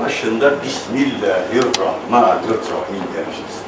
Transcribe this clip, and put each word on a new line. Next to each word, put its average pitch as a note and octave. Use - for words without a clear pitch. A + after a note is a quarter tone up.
başında A2+
Bismillahirrahmanirrahim G#2+
dememiz -